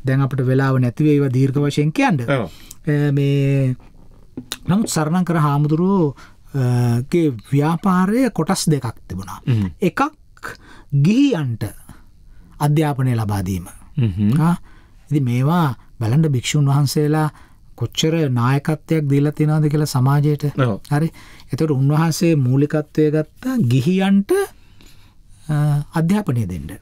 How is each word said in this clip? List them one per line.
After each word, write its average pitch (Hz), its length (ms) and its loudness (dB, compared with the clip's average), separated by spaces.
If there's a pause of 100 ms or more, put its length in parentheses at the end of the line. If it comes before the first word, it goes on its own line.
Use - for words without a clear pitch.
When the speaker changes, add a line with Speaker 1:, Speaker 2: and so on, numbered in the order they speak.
Speaker 1:
දැන් 131 200 0
අපිට 135 200 -2
වෙලාව 131 380 2
නැති 123 260 0
වෙයි 151 120 4
ඒවා 139 160 0
දීර්ඝ 131 260 2
වශයෙන් 147 340 0
කියන්න. 262 300 2
Speaker 2:
ඔව්. 123 220 -2 (380)
Speaker 1:
අ, 147 140 0 (120)
මේ 139 680 0 (880)
නමුත් 202 260 0
සරණංකර 170 480 0
හාමුදුරුවෝ, 151 760 2 (360)
අ, 135 120 -2 (420)
ගේ 165 280 0 (120)
ව්‍යාපාරය 185 840 0
කොටස් 175 360 -2
දෙකක් 135 360 -2
තිබුණා. - 400 -12
Speaker 2:
හ්ම්. 110 260 0 (100)
Speaker 1:
එකක් - 220 -2 (960)
ගිහියන්ට 165 680 2 (920)
අධ්‍යාපනය 147 580 0
ලබා 107 280 -2
දීම. 90 240 -4 (260)
Speaker 2:
හ්ම්, 113 200 0
හ්ම්. 104 280 2
Speaker 1:
ආ, 170 160 2 (460)
ඉතින් 143 220 -2
මේවා 139 420 0 (280)
බලන්න 131 340 0
භික්ෂුන් 139 380 0
වහන්සේලා 147 640 0 (440)
කොච්චර 156 420 -2 (140)
නායකත්වයක් 139 800 0
දීලා 143 260 2
තියෙනවද 151 360 0
කියලා 147 180 0
සමාජයට. 143 580 0 (100)
Speaker 2:
ඔව්. 117 320 0
Speaker 1:
හරි. 160 220 -2 (360)
එතකොට 156 260 -2
උන්වහන්සේ 151 680 2
මූලිකත්වය 147 760 0
ගත්ත 156 340 -4 (200)
ගිහියන්ට, 185 680 2 (1120)
අ, 151 100 -4 (360)
අධ්‍යාපනය 165 560 0
දෙන්න. 80 220 -8 (140)